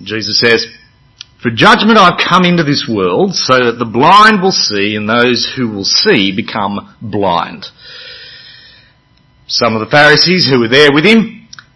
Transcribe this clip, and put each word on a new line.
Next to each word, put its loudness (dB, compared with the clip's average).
Jesus -8
says, 0
"For -2
judgment 2
I've 2
come 0
into 0
this -2
world, -2
so 0
that -2
the -4
blind 2
will 0
see -4
and -6
those 0
who -4
will -8
see 0
become -6
blind." -6
Some -4
of -4
the -8
Pharisees 2
who 2
were 0
there 4
with 0
him, 0